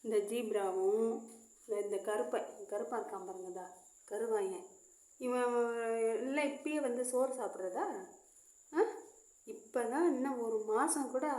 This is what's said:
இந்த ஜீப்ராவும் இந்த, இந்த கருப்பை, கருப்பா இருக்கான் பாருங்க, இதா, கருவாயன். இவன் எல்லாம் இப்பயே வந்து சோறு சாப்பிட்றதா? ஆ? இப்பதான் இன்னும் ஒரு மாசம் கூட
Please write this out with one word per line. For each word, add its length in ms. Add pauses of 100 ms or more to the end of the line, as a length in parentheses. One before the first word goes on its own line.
இந்த 140
ஜீப்ராவும் 960 (480)
இந்த, 220
இந்த 160
கருப்பை, 420 (300)
கருப்பா 280
இருக்கான் 280
பாருங்க, 240
இதா, 180 (380)
கருவாயன். 600 (540)
இவன் 340 (600)
எல்லாம் 360
இப்பயே 320
வந்து 240
சோறு 280
சாப்பிட்றதா? 520 (880)
ஆ? 100 (640)
இப்பதான் 600
இன்னும் 340
ஒரு 160 (100)
மாசம் 440
கூட 140 (140)